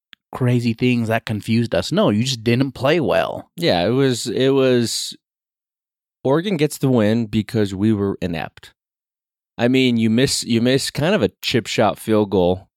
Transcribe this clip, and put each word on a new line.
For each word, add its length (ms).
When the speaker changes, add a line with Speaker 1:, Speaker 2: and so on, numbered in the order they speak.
Speaker 1:
crazy 400
things 340
that 180
confused 480
us." 200
No, 160
you 140
just 200
didn't 300
play 260
well. 560
Speaker 2:
Yeah, 320
it 40
was, 360
it 220
was, 680
Oregon 320
gets 200
the 120
win 360
because 480
we 200
were 280
inept. 520
I 120
mean, 260
you 140
miss, 340
you 180
miss 300
kind 240
of 80
a 80
chip 260
shot 300
field 340
goal 460